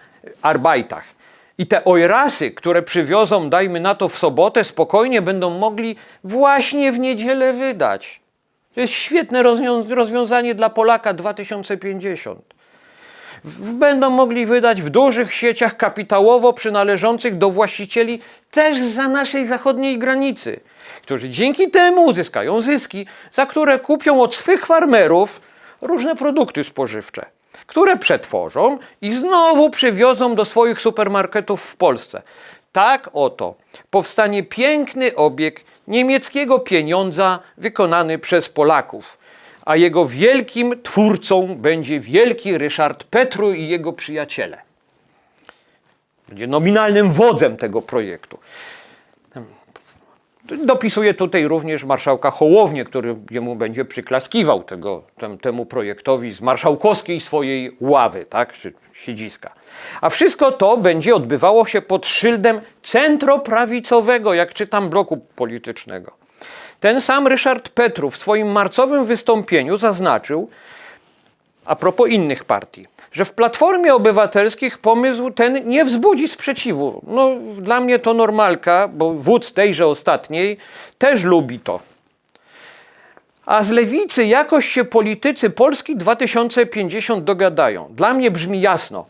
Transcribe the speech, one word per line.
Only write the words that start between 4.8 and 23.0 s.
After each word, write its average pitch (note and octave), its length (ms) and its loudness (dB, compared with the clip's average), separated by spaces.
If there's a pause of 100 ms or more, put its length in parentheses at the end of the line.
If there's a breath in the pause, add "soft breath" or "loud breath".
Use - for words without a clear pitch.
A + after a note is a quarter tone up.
będą F3+ 280 -4
mogli G#3+ 460 -4 (280 loud breath)
właśnie C#4 680 0
w A#3+ 80 -4
niedzielę B3+ 540 -2
wydać. G3 680 -4 (540)
To A#3 60 -4
jest B3 120 -2
świetne B3+ 500 -2
rozwią-, A#3+ 500 0
rozwiązanie A#3+ 640 -2
dla A3 140 0
Polaka A3+ 440 0
dwa F3+ 200 -8
tysiące G3+ 440 -10
pięćdziesiąt. F#3 800 -12 (880 loud breath)
W-, F#3+ 300 -14
będą C4+ 360 0
mogli B3 360 0
wydać A3+ 360 0
w D3 80 -6
dużych A#3+ 440 2
sieciach A#3 440 -2
kapitałowo G#3+ 760 2
przynależących G#3 840 -2
do G3 120 2
właścicieli G#3+ 680 -2 (320 loud breath)
też D4+ 280 2
zza B3 280 -2
naszej C#4 380 -2
zachodniej B3+ 540 -2
granicy, C4 600 -4 (420 loud breath)
którzy C3 280 -6
dzięki B3+ 420 0
temu F4 340 6
uzyskają F3 560 0
zyski, A3+ 440 -4 (260 loud breath)